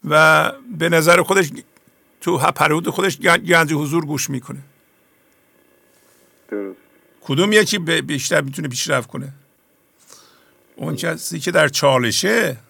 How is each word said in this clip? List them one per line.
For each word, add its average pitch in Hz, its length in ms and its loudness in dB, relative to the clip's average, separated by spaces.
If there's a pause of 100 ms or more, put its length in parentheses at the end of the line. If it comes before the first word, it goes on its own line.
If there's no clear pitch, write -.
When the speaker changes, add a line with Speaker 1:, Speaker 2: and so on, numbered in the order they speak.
Speaker 1:
و 156 420 4 (260)
به 165 120 0
نظر 170 320 6
خودش 190 280 2 (720)
تو 170 160 -2
ه-، 156 140 2
پرود 156 380 0
خودش 185 280 -2
گن-، 170 200 2
گنج 165 360 2
حضور 151 320 -2
گوش 143 240 -6
می‌کنه؟ 127 300 -10 (1900)
Speaker 2:
درست. 101 260 -10 (440)
Speaker 1:
کدوم 170 300 0
یکی 214 280 2
به-، 165 220 -2
بیشتر 151 400 -2
می‌تونه 139 260 -8
پیشرفت 127 420 -4
کنه؟ 139 240 -12 (1400)
اون 151 200 -8
کسی 165 440 -6
که 175 120 -6
در 160 160 4
چالشه. 139 880 0 (120)